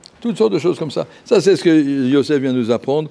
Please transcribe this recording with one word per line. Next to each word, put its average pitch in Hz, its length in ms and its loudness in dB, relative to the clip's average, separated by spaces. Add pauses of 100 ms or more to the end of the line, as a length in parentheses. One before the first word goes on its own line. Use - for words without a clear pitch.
(200)
Toutes 233 180 -6
sortes 220 140 2
de 180 80 -2
choses 147 180 -2
comme 151 140 -8
ça. 156 160 -6 (160)
Ça, - 160 2
c'est 180 160 4
ce - 80 -4
que 175 60 2 (400)
Yosef 139 320 2
vient 135 120 -2
nous 123 160 -2
apprendre. 139 420 -2